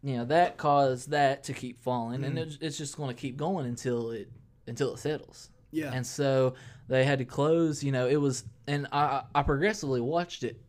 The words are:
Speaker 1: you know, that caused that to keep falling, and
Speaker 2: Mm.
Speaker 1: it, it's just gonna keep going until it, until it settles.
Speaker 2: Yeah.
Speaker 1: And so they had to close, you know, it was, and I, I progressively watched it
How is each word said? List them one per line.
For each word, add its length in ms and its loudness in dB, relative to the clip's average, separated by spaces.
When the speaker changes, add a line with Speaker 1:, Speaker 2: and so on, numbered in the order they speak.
Speaker 1:
you 160 -4
know, 80 -4
that 320 4
caused 540 2
that 320 2
to 100 -6
keep 280 -12
falling, 420 -2
and 120 -2
Speaker 2:
Mm. 100 -2
Speaker 1:
it, 140 -12
it's 160 -6
just 220 -10
gonna 160 -6
keep 240 -8
going 260 -2
until 460 -2
it, 180 -8
until 260 -2
it 60 -10
settles. 500 -8
Speaker 2:
Yeah. 240 -4
Speaker 1:
And 120 -4
so 480 2
they 160 4
had 160 2
to 40 -2
close, 580 2
you 100 0
know, 140 2
it 100 4
was, 280 0
and 260 -2
I, 300 2
I 100 4
progressively 580 2
watched 420 -2
it 240 -6